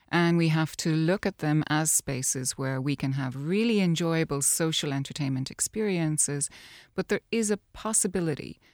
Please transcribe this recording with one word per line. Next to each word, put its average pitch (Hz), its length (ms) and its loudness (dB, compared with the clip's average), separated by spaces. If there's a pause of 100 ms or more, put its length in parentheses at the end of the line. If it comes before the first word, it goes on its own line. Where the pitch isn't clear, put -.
And 170 300 4
we 165 100 4
have 160 280 0
to - 140 -2
look 160 360 2
at 190 120 -2
them 156 300 2
as 151 220 0
spaces 127 640 -2
where 131 280 -2
we 139 140 0
can 135 180 -2
have 131 220 -4
really 202 460 2
enjoyable 165 600 2
social 160 520 0
entertainment 135 580 -2
experiences, 156 960 -2 (460)
but - 140 -4
there 202 140 0 (100)
is 214 180 0
a 202 80 2 (140)
possibility 185 880 -2 (140)